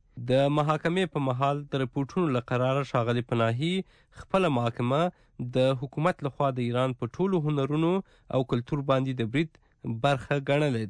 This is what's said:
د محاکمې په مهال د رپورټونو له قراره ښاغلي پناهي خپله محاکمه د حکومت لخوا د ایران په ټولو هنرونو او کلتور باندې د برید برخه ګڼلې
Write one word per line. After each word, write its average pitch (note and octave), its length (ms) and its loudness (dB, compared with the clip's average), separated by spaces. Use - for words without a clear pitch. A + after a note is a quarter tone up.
د C#3 280 6
محاکمې E3 560 0
په D3 140 -2
مهال C#3 340 0
د C3+ 120 0
رپورټونو C#3 520 -2
له B2 60 2
قراره C3 380 2
ښاغلي A#2+ 420 0
پناهي A#2 400 0
خپله F#3 360 0
محاکمه A#2+ 440 0
د C3 260 2
حکومت D3 440 -2
لخوا C#3 240 0
د B2+ 160 -2
ایران B2+ 320 0
په A#2 180 -6
ټولو F3+ 300 0
هنرونو D3+ 460 0
او C3 60 4
کلتور C3+ 360 -2
باندې C3 220 2
د A2 120 -2
برید D#3+ 180 -2
برخه C#3+ 340 0
ګڼلې C#3 500 2